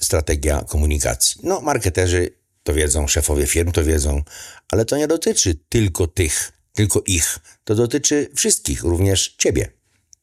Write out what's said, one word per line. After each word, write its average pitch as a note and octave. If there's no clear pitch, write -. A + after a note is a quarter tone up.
strategia D2
komunikacji. D2
No, F3+
marketerzy F#2
to D2
wiedzą, D2
szefowie D2
firm E2+
to E2
wiedzą, D2
ale G#2+
to C#3
nie D3+
dotyczy E3
tylko F#2+
tych, -
tylko G#2+
ich. F2
To A2
dotyczy C3+
wszystkich, -
również F2+
ciebie. -